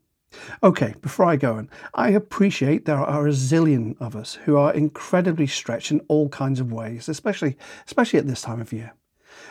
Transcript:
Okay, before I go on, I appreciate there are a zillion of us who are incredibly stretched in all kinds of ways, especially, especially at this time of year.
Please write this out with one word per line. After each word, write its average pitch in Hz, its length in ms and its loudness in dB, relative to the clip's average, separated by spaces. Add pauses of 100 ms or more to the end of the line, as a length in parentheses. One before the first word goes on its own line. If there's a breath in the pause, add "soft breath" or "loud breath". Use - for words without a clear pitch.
(640 loud breath)
Okay, 151 380 4
before - 240 0
I 170 100 4
go 135 200 0
on, 110 140 -10 (240 loud breath)
I 240 160 2
appreciate 196 760 2
there 147 120 0
are 143 300 0
a 151 40 4
zillion 135 680 2
of 117 160 -8
us - 200 -12 (100)
who 147 120 4
are 143 160 4
incredibly 165 720 0
stretched - 460 -6
in 147 160 2
all 151 220 2
kinds 135 300 -2
of 123 120 -4
ways, 113 360 -10
especially, 156 500 -4 (280 loud breath)
especially - 320 0
at 139 80 2
this 131 160 -4
time 117 200 -8
of 113 120 -12
year. 113 200 -10 (580 loud breath)